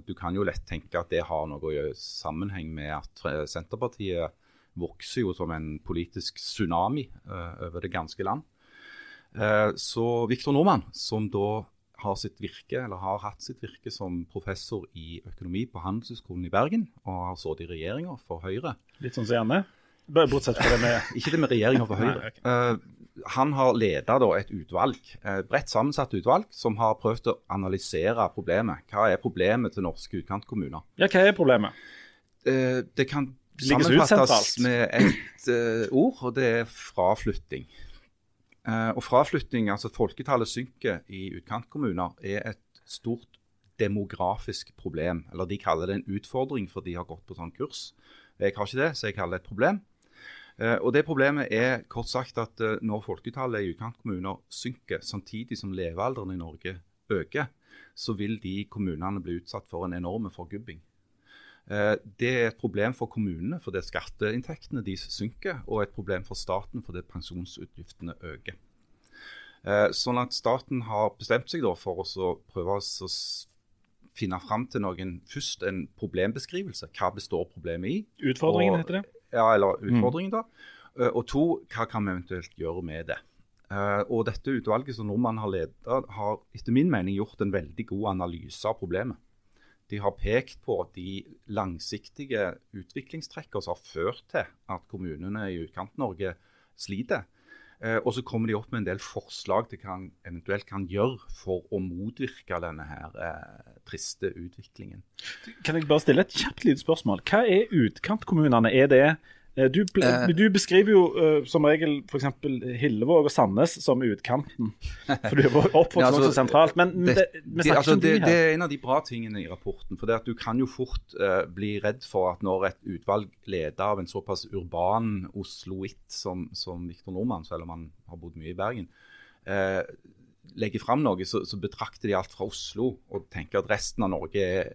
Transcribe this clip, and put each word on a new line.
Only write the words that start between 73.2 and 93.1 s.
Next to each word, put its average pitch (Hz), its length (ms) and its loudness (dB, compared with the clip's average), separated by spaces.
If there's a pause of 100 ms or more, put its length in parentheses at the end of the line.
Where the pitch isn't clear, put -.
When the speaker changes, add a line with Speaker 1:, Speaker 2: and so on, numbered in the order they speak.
Speaker 1:
finne 92 260 -4
fram 110 300 -4
til 120 100 -4
noen, 92 460 -6
først - 400 -8
en 95 160 -4 (160)
problembeskrivelse. 117 1000 -4
Hva 92 160 0
består 90 400 -6
problemet 85 380 -6
i? 180 80 -2 (320)
Speaker 2:
Utfordringen 165 480 2
Speaker 1:
Og - 20 0
Speaker 2:
heter 180 220 -4
det. - 20 -12 (280)
Speaker 1:
Ja, 113 200 6
eller 101 300 6
Speaker 2:
Mm. 123 160 2
Speaker 1:
utfordringen 151 320 2
da. 226 140 -4 (540)
Eh, 123 120 2
og 117 160 -2
to, 160 420 2
hva 117 220 -4
kan 107 160 -2
vi 95 60 0
eventuelt 90 440 -8
gjøre 82 260 -6
med 80 260 -8
det? 76 100 -4 (520)
Eh, 101 380 0
og 113 180 0
dette - 280 -6
utvalget 120 400 -2
som 110 140 -8
Normann 110 300 0
har 107 100 -4
ledet, 90 260 -4 (100)
har 107 540 -2 (160)
etter - 180 -8
min 139 160 8
mening 98 280 2
gjort 101 240 -4
en 104 100 0
veldig 87 360 -4
god 101 280 -4
analyse 87 500 -6
av 110 140 0
problemet. 98 380 -4 (720)
De 104 80 -8
har 101 140 0
pekt 120 500 -2
på 90 320 -4
de 98 300 -10 (240)
langsiktige 104 1080 -6 (180)
utviklingstrekkene 135 880 -12